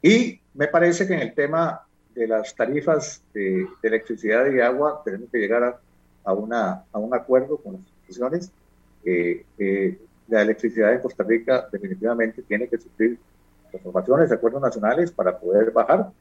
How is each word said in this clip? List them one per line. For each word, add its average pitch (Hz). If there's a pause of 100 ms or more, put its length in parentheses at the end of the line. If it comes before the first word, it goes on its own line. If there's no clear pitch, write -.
Y 226 (140)
me 147
parece 175
que 190
en 147
el 117
tema 151 (340)
de 117
las 110
tarifas 143 (100)
de, 95 (160)
de 110
electricidad 113
y 131
agua 139
tenemos 104
que 123
llegar 113
a, 123 (440)
a, 98
una, 104
a 107
un 113
acuerdo 131
con -
las -
instituciones. 151 (540)
Eh, 87 (140)
eh, 98 (300)
la 110
electricidad 110
en 127
Costa 117
Rica 117
definitivamente 107
tiene 110
que 117
sufrir 117 (520)
transformaciones, 95
acuerdos 117
nacionales 127
para 90
poder 101
bajar. 147 (100)